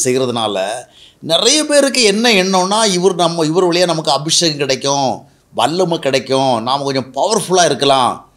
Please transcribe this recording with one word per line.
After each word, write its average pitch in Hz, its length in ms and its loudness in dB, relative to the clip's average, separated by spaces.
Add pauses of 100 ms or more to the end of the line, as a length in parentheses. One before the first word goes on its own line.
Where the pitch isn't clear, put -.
செய்கிறதுனால 120 600 -2 (580)
நிறைய 196 420 0
பேருக்கு 277 380 2
என்ன 220 300 2
எண்ணம்னா, 190 480 2 (120)
இவர் 180 220 2
நம்ம, 170 320 0
இவர் 175 220 0
வழியா 175 160 2
நமக்கு 160 260 -2
அபிஷேகம் 151 480 0
கிடைக்கும், 139 540 -2 (420)
வல்லமை 165 440 0
கிடைக்கும், 131 640 0
நாம் 135 200 -2
கொஞ்சம் 135 320 -4
பவர்ஃபுல்லா 180 500 0
இருக்கலாம். 135 720 0